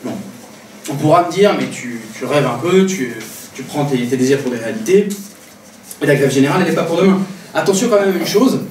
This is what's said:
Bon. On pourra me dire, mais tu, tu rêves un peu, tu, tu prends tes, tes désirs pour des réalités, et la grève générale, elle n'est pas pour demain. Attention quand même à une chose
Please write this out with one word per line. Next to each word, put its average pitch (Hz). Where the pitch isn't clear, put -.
Bon. 127
On 143
pourra 160
me 165
dire, 190
mais 131
tu, 120
tu 127
rêves 143
un -
peu, 185
tu, 131
tu -
prends 143
tes, 135
tes 120
désirs 127
pour 127
des 120
réalités, 185
et 147
la 143
grève 139
générale, 143
elle 170
n'est 147
pas 135
pour 170
demain. 190
Attention 196
quand 202
même 196
à 170
une -
chose 202